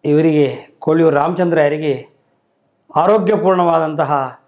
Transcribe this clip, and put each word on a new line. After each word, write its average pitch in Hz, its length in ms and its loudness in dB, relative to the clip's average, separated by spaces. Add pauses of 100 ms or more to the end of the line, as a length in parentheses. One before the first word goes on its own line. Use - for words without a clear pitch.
ಇವರಿಗೆ 147 720 0
ಕೋಳಿಯೂರು 160 360 2
ರಾಮಚಂದ್ರಾಯರಿಗೆ 151 920 -2 (840)
ಆರೋಗ್ಯಪೂರ್ಣವಾದಂತಹ 165 1500 0